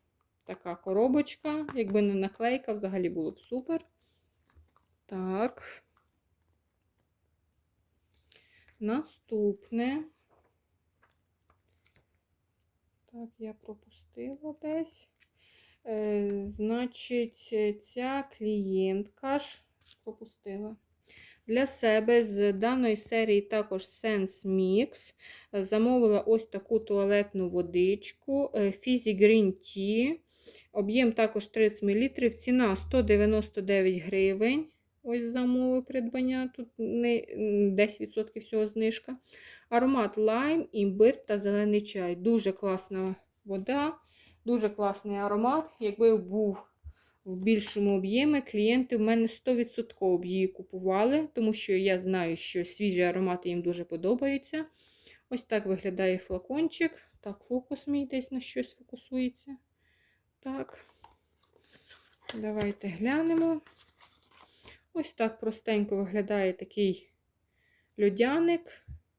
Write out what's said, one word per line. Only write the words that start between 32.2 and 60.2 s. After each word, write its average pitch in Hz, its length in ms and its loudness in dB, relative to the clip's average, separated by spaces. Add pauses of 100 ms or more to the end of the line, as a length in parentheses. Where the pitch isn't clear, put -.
ціна 247 420 2
сто 254 280 0
дев'яносто 214 580 2
дев'ять 190 420 2
гривень. 196 640 2 (380)
Ось 240 180 -2
за 247 200 -2
умови 254 380 2
придбання, 254 720 -2
тут 233 120 -12 (100)
не, 233 520 0
м, 208 460 2
десять 208 260 2
відсотків 214 420 -6
всього 214 240 -2
знижка. 220 500 -4 (520)
Аромат 240 480 2
лайм, 254 540 2
імбир 208 540 4
та 208 140 -2
зелений 208 420 2
чай. 180 340 -4
Дуже 196 360 2
класна 190 640 -4 (300)
вода, 254 500 -4 (500)
дуже 220 240 2
класний 202 480 -4
аромат. 226 520 0 (100)
Якби 220 380 4
був... 190 460 -2 (640)
в 185 100 -8
більшому 202 640 2
об'ємі, 262 440 2
клієнти 240 560 0
в 208 40 0
мене 226 260 2
стовідсотково 226 920 -2
б 180 80 -6
її 190 220 0
купували, 190 840 0
тому 220 200 0
що 214 200 -4
я 190 260 2
знаю, 180 360 -2
що 175 300 -4
свіжі 185 360 0
аромати 180 480 0
їм 175 120 -2
дуже 175 220 -4
подобаються. 269 800 -2 (640)
Ось 247 140 -6
так 208 220 -2
виглядає 190 520 0
флакончик. 294 720 -2 (280)
Так, 202 200 -14
фокус 254 480 -6
мій 285 180 -2
десь 262 260 -6
на 254 80 -6
щось 254 340 -8
фокусується. 254 840 -8 (840)